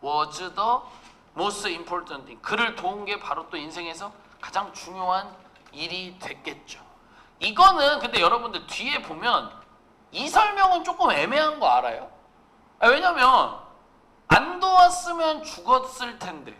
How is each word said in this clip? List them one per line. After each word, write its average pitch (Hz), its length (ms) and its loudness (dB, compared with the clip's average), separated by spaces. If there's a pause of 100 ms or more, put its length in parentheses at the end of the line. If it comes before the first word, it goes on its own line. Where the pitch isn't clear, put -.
Was 156 520 -4
the 220 240 0 (580)
most 202 320 -4
important 165 580 -8
thing. 117 160 -20
그를 220 340 -2
도운 202 280 -6
게 202 160 -6
바로 160 300 -8
또 180 60 -10
인생에서 165 560 -12 (280)
가장 196 320 -6
중요한 185 600 -4 (380)
일이 180 460 -10
됐겠죠. - 600 -14 (600)
이거는 294 600 4
근데 - 200 -2
여러분들 220 460 0
뒤에 277 360 -6
보면 165 500 -2 (580)
이 269 180 -8
설명은 381 560 2
조금 349 260 0
애매한 285 500 0
거 196 80 2
알아요? 123 420 0 (720)
아, 226 80 6
왜냐면 262 680 4 (680)
안 311 320 2
도왔으면 349 840 4
죽었을 247 760 -2
텐데. 143 420 -14